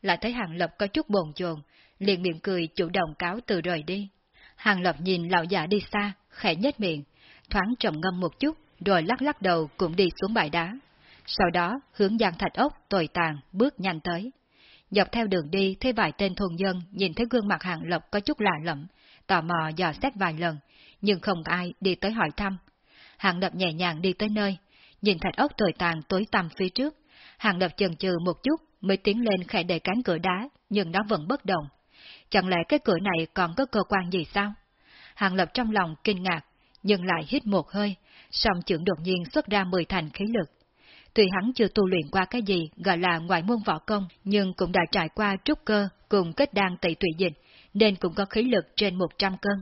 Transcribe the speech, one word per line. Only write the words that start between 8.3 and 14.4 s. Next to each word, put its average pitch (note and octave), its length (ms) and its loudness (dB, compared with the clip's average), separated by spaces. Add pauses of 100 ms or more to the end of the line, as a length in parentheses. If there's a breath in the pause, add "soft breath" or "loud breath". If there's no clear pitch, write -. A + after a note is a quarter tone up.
chút, D4+ 180 0 (260)
rồi F#3 180 4
lắc A#3 200 0
lắc D4 200 -2
đầu E3 340 2
cũng E3+ 200 0
đi F#3 120 4 (120)
xuống G3 140 -2
bãi E3+ 160 2
đá. E3+ 280 -2 (480 soft breath)
Sau F3+ 240 2
đó, F3+ 300 0 (120)
hướng G#3+ 280 2
gian F#3 180 2
thạch F#3 160 -2
ốc C#4+ 180 2 (160)
tồi E3+ 240 0
tàn, E3 240 0 (160)
bước A3+ 280 2
nhanh F3+ 200 -2
tới. F3+ 300 -4 (600 soft breath)